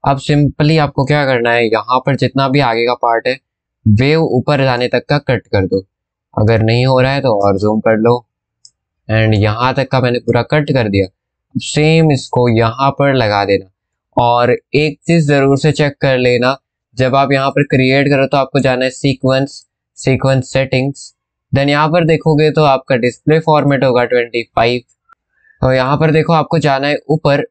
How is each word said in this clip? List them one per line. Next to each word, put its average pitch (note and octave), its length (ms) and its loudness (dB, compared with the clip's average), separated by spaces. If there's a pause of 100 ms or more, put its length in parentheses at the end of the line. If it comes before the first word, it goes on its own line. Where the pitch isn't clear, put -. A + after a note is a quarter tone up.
अब C#3 180 0
simply D3 580 0
आपको C#3+ 260 -2
क्या D3 200 0
करना A#2+ 260 0
है, A#2+ 140 2
यहाँ A2 340 -2
पर C3+ 160 -2
जितना C3+ 340 -2
भी C#3 120 0
आगे A#2 260 0
का B2 80 -2
part A#2 320 -2
है C3 120 -6 (460)
wave C3+ 380 2
ऊपर C3+ 400 -2
जाने B2 240 -2
तक A#2+ 220 -2
का D3 100 0
cut A#2+ 280 -4
कर F#2+ 200 -2
दो, F#2+ 180 -4 (480)
अगर A2 300 2
नहीं A#2 220 2
हो C3 160 2
रहा C3 100 0
है C#3 100 -4
तो A2+ 200 0
और G2+ 180 0
zoom G#2+ 220 0
कर A2 180 2
लो A#2 180 2 (920)
and A2 260 2
यहाँ A2 400 0
तक C3+ 140 -2
का C3 120 0
मैंने A#2+ 180 -2
पूरा A#2 220 -2 (100)
cut D3 220 -2
कर A#2 160 0
दिया। G2 160 0 (500)
अब B2 60 -4
Same D#3 500 2
इसको B2 380 -2
यहाँ A#2 420 0
पर C#3 220 -2
लगा G#2 320 0
देना। G2 200 -2 (520)
और A#2+ 340 2
एक D3 460 -4 (100)
चीज E3 200 2
जरूर C#3 300 2
से D3+ 140 0
check C#3+ 300 -2
कर C3 160 0
लेना, B2 380 0 (420)
जब B2+ 180 0
आप C3+ 160 2
यहाँ C3+ 200 0
पर C#3+ 140 -2
create C3 440 2
करो C3+ 180 2
तो D3 100 -2
आपको C3+ 220 -2
जाना B2+ 260 0
है B2+ 60 -4
sequence, C3+ 720 -2 (340)
sequence C3 560 0
settings। C3+ 600 -4 (380)
Then C#3 180 0
यहाँ D3 200 0
पर E3+ 160 2
देखोगे D#3 460 2
तो D#3 120 0
आपका C3+ 340 0
display B2 420 0
format C#3+ 440 0
होगा A#2+ 220 2
ट्वेंटी A#2+ 400 -2
फ़ाइव। A#2+ 360 0 (800)
तो B2+ 120 0
यहाँ C3 240 0
पर D3+ 140 0
देखो D#3+ 220 0
आपको E3 260 0
जाना C#3 280 -2
है D3 100 -2 (120)
ऊपर। C#3+ 420 0